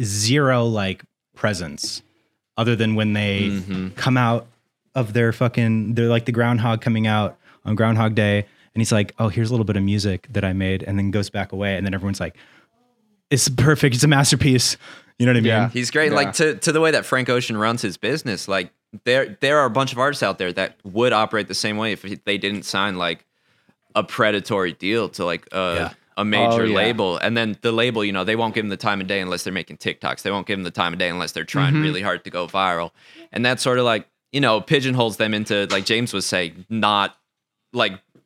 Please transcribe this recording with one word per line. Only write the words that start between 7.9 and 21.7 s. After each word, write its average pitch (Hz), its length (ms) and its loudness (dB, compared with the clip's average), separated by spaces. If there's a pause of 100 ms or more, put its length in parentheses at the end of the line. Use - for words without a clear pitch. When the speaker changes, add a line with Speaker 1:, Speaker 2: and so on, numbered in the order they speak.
Speaker 1:
Day. 104 240 4 (360)
And 110 60 0
he's 113 120 0
like, 104 260 2
"Oh, 113 100 2
here's 113 220 -2
a - 20 -2
little 117 120 2
bit 101 120 0
of 95 60 0
music 98 480 0
that 101 140 -2
I 95 80 0
made," 95 320 -2
and 101 140 -4
then 98 120 0
goes 101 200 -2
back 98 220 -6
away. 98 240 -2
And 92 80 -4
then 95 100 -2
everyone's 98 260 -4
like, 85 160 -8 (920)
"It's 139 180 2
perfect. 131 480 4
It's 120 80 2
a 147 40 6
masterpiece." 131 680 4 (420)
You 123 80 2
know 123 60 6
what 120 60 4
I - 20 2
mean? 110 80 2
Speaker 3:
Yeah. 107 220 2
Speaker 2:
He's 120 200 -4
great. 151 200 2
Speaker 3:
Yeah. 110 60 2
Speaker 2:
Like, 98 180 0
to, 156 220 2
to - 140 -2
the 156 100 4
way 160 120 4
that 117 120 2
Frank 127 240 0
Ocean 123 280 0
runs 113 260 0
his 95 140 -4
business, 120 500 -4
like, 95 240 -2 (340)
there, 123 360 2
there 143 180 4
are 147 80 6
a 123 40 0
bunch 131 220 0
of 120 60 -10
artists 139 240 0
out 98 160 0
there 90 140 -2
that 92 320 -4
would 110 280 0
operate 107 360 0
the 98 80 -8
same 107 200 -4